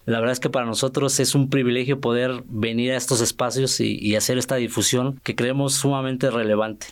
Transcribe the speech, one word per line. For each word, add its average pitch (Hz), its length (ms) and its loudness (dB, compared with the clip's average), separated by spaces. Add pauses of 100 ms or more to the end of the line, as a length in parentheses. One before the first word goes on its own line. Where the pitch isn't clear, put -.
La 113 140 0
verdad 123 140 2
es 123 60 -6
que 156 80 -2
para 127 160 -2
nosotros 135 540 0
es 131 160 2
un 135 160 2
privilegio 131 500 2
poder 123 460 0
venir 113 460 0
a 131 40 0
estos 123 240 0
espacios 123 600 0
y, 110 200 0
y 104 140 0
hacer 127 240 2
esta 123 160 -2
difusión 123 720 0
que 113 100 -4
creemos 135 400 0
sumamente 131 560 0
relevante, 110 600 0